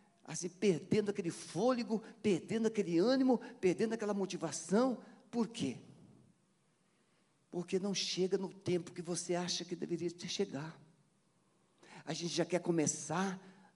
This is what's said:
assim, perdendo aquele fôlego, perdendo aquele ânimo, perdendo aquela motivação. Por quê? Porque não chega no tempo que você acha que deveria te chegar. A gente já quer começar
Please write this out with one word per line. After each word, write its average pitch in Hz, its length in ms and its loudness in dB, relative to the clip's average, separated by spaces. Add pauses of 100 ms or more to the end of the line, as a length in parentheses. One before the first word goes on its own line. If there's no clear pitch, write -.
(260)
assim, 165 240 -6
perdendo 202 600 2
aquele 190 200 -2
fôlego, 220 720 0 (200)
perdendo 214 460 2
aquele 170 300 2
ânimo, 254 420 6 (200)
perdendo 214 340 2
aquela 214 180 -2
motivação. 190 840 0 (320)
Por 233 180 0
quê? - 300 -4 (1700)
Porque 175 280 -4
não 196 160 -2
chega 185 420 0
no 185 140 -4
tempo - 420 -4
que 180 100 -10
você 170 320 -4
acha 175 300 -2
que 185 100 -6
deveria 165 360 -4
te - 180 -12
chegar. 165 500 -4 (1300)
A 143 80 -8
gente 160 200 -4
já 160 120 0
quer 180 160 0
começar 175 760 0 (400)